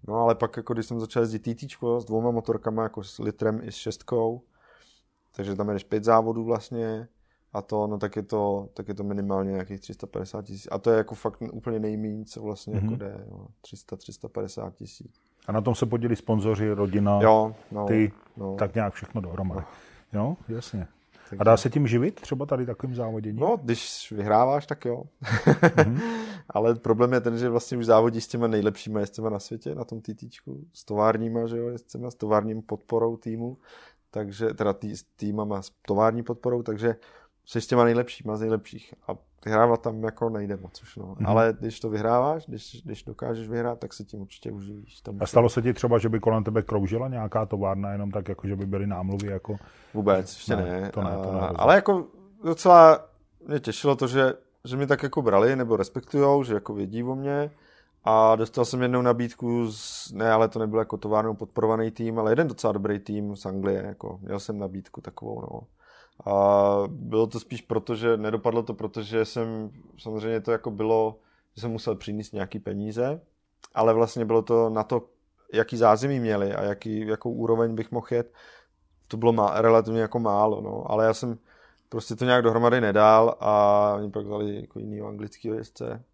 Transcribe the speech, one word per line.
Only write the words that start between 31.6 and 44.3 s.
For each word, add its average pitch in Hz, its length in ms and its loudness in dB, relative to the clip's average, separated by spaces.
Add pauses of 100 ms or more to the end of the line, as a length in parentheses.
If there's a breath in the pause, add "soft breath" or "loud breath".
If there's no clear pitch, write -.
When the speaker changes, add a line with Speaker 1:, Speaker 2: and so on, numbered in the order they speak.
Speaker 1:
jezdcema, 120 420 -12
s 120 40 -20
továrním 107 480 -2
podporou 113 540 -4
týmu, 117 420 -10 (520 loud breath)
takže, 107 440 -4
teda 104 180 0
tý-, 101 240 -8
s - 60 -16 (140)
týmama 104 460 -4
s - 80 -18 (160)
tovární 110 360 2
podporou, 120 400 -4
takže 113 340 -2 (480 soft breath)
jsi - 160 -4
s - 60 -10
těma 120 180 4
nejlepšíma 117 520 0
z 107 40 -6
nejlepších 110 540 -6 (140)
a 98 40 -8 (320)
vyhrávat 113 380 4
tam 110 200 -6
jako 110 280 -4
nejde 101 260 -6
moc 95 260 -18
už, - 140 -20
no. 95 220 -14
Speaker 2:
Mhm. 110 80 -2
Speaker 1:
Ale 113 340 4
když 113 200 -8
to 113 100 -6
vyhráváš, 123 560 0
když, 120 380 -16
když - 180 -12
dokážeš 113 460 -10
vyhrát, 117 300 -4
tak - 140 -12
se 107 120 -14
tím 104 160 -16
určitě 98 320 -14